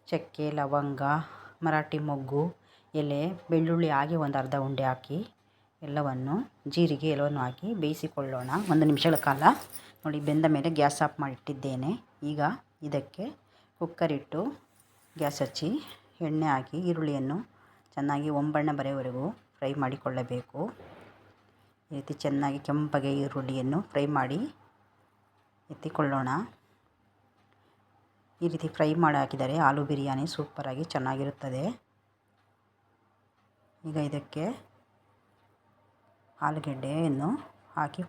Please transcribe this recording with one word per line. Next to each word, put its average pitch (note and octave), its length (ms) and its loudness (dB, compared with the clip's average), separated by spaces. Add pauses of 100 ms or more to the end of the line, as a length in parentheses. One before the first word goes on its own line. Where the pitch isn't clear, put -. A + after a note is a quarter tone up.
ಚಕ್ಕೆ, D#3 400 -4 (100)
ಲವಂಗ, C#3+ 440 0 (640)
ಮರಾಠಿ D3+ 340 0 (100)
ಮೊಗ್ಗು, C#3 340 0 (500)
ಎಲೆ, D3 280 0 (320)
ಬೆಳ್ಳುಳ್ಳಿ E3 420 4
ಹಾಗೆ D3+ 300 2
ಒಂದು C#3 160 0
ಅರ್ಧ C3 140 -2 (100)
ಉಂಡೆ C3+ 240 -2
ಹಾಕಿ, C#3 300 -4 (680)
ಎಲ್ಲವನ್ನು, C#3 480 -2 (400)
ಜೀರಿಗೆ D3+ 400 4
ಎಲ್ಲವನ್ನು C#3+ 280 0
ಹಾಕಿ B2+ 260 -4 (120)
ಬೇಯಿಸಿಕೊಳ್ಳೋಣ. C#3 720 -4 (220)
ಒಂದು D#3 180 8
ನಿಮಿಷಗಳ D3+ 260 6 (100)
ಕಾಲ. C#3 160 2 (600)
ನೋಡಿ, D3+ 160 -4 (100)
ಬೆಂದ D#3 260 6
ಮೇಲೆ C#3+ 140 2 (100)
ಗ್ಯಾಸ್ C#3+ 280 6
ಆಫ್ - 160 -2
ಮಾಡಿಟ್ಟಿದ್ದೇನೆ. C3+ 680 -4 (400)
ಈಗ D3+ 100 -2 (460)
ಇದಕ್ಕೆ D3 380 -4 (560)
ಕುಕ್ಕರ್ E3 360 0
ಇಟ್ಟು, D3 240 -6 (760)
ಗ್ಯಾಸ್ D3 280 -2
ಹಚ್ಚಿ, C#3+ 240 -4 (580)
ಎಣ್ಣೆ D#3 260 0
ಹಾಕಿ, C3 260 -2 (120)
ಈರುಳ್ಳಿಯನ್ನು D3 460 0 (600)
ಚೆನ್ನಾಗಿ C#3+ 340 0 (100)
ಒಂಬಣ್ಣ D3+ 380 2
ಬರೆಯವರೆಗೂ C3+ 460 -4 (340)
ಫ್ರೈ C3+ 120 -2 (120)
ಮಾಡಿಕೊಳ್ಳಬೇಕು. B2+ 760 -4 (1300)
ಈ D#3 80 -10
ರೀತಿ C#3 160 -8 (100)
ಚೆನ್ನಾಗಿ C#3+ 440 0
ಕೆಂಪಗೆ D3 440 0 (100)
ಈರುಳ್ಳಿಯನ್ನು C3+ 580 -2 (100)
ಫ್ರೈ C#3+ 140 0 (140)
ಮಾಡಿ C3+ 220 0 (1300)
ಎತ್ತಿಕೊಳ್ಳೋಣ. C#3 540 0 (2000)
ಈ E3+ 140 2
ರೀತಿ D#3 240 -4
ಫ್ರೈ D#3 100 6 (160)
ಮಾಡಿ D3 180 6
ಹಾಕಿದರೆ C3+ 360 -2 (100)
ಆಲೂ C#3+ 220 4
ಬಿರಿಯಾನಿ C#3 340 -2 (120)
ಸೂಪರಾಗಿ C#3+ 580 -6
ಚೆನ್ನಾಗಿರುತ್ತದೆ. C3+ 680 -4 (2250)
ಈಗ D3+ 60 -6 (140)
ಇದಕ್ಕೆ D3 360 -6 (2000)
ಆಲೂಗೆಡ್ಡೆಯನ್ನು D3 840 -2 (460)
ಹಾಕಿ D3+ 340 -2